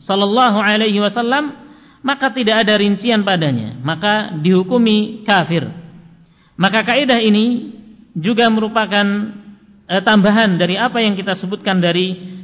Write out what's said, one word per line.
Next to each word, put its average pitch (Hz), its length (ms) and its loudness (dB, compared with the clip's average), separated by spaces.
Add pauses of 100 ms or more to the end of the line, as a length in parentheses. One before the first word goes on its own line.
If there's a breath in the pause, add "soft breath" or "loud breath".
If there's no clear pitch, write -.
sallallahu 202 600 2
alaihi 208 400 0
wasallam, 240 680 -2 (400 loud breath)
maka 269 240 -2
tidak 220 320 0
ada 214 160 2
rincian 202 480 0
padanya, 135 560 -2
maka 202 560 -2
dihukumi 208 880 2
kafir. 170 400 0 (880 soft breath)
Maka 190 320 0
kaidah 254 320 2
ini 220 560 0 (400)
juga 214 320 0
merupakan, 214 880 0 (560)
eh, 190 160 0
tambahan 214 480 4
dari 175 240 0
apa 233 240 -2
yang 202 160 0
kita 196 160 -4
sebutkan 190 480 -2
dari 180 600 -2